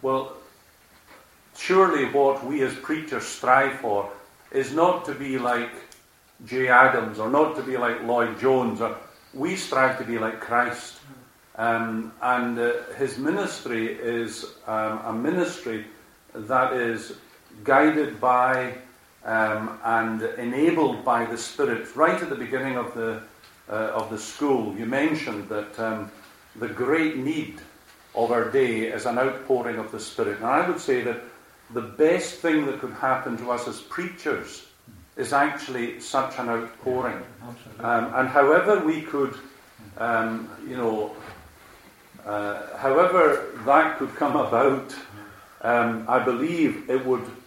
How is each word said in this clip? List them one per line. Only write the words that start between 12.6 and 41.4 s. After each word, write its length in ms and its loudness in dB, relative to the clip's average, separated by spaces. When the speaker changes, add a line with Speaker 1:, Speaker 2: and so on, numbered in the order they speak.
Speaker 1:
his 200 -2
ministry 680 -2
is, 580 -4
um, 380 -2
a 80 -4
ministry 720 -2
that 400 0
is 400 -2
guided 560 4
by, 540 4
um, 600 0
and 360 0
enabled 840 2
by 200 2
the 120 -6
Spirit. 580 -2
Right 260 4
at 80 -6
the 60 -4
beginning 420 -4
of 160 -4
the, 280 -4
uh, 40 -6
of 160 -4
the 80 -6
school, 600 0
you 80 -6
mentioned 640 -2
that, 300 -6
um, 320 -4
the 100 -6
great 500 0
need 420 -4
of 160 2
our 180 2
day 380 2
is 180 -4
an 120 0
outpouring 600 0
of 140 -8
the 80 -8
Spirit. 380 -4
And 100 -6
I 220 2
would 100 -2
say 220 0
that 200 -4
the 80 -2
best 540 2
thing 320 2
that 120 -4
could 140 -8
happen 440 -2
to 140 -4
us 160 -2
as 140 -10
preachers 840 -6
is 140 -4
actually 720 0
such 360 -2
an 120 -4
outpouring. 720 -4
Speaker 2:
Absolutely. 440 -14
Speaker 1:
Um, 300 0
and 140 2
however 560 6
we 160 0
could, 340 -2
um, 520 -2
you 100 -8
know, 380 -2